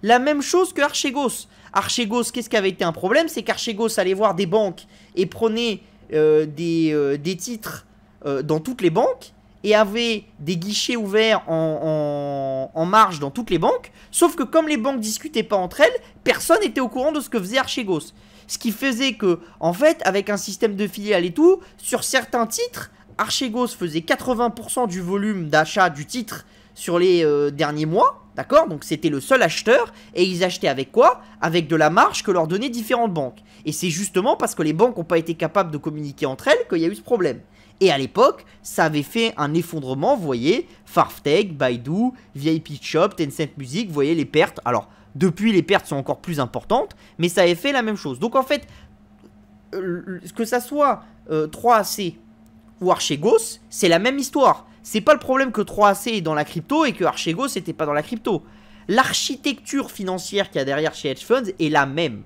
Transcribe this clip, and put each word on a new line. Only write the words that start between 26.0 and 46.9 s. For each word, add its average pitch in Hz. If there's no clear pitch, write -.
titre -
sur 175
les, 175
euh, 147
derniers 147
mois, 208
d'accord ? 302
Donc 151
c'était 160
le 143
seul 247
acheteur, 226
et 175
ils 185
achetaient 180
avec 135
quoi ? 285
Avec 165
de 165
la 156
marge 214
que 214
leur 175
donnaient 196
différentes 233
banques. 139
Et 156
c'est 180
justement 190
parce -
que -
les 156
banques 220
n'ont 170
pas 165
été 165
capables 165
de 147
communiquer 151
entre 131
elles 466
qu'il 175
y 165
a 165
eu 202
ce -
problème. 180
Et 190
à 139
l'époque, 190
ça -
avait 151
fait 196
un 147
effondrement, 156
vous 214
voyez, 151
Farftech, 170
Baidu, 139
V 151
I 165
P 151
Shop, 190
Tencent 151
Music, 147
vous 160
voyez 143
les 147
pertes. -
Alors, 120
depuis, 190
les 180
pertes 196
sont 147
encore 139
plus 165
importantes, 143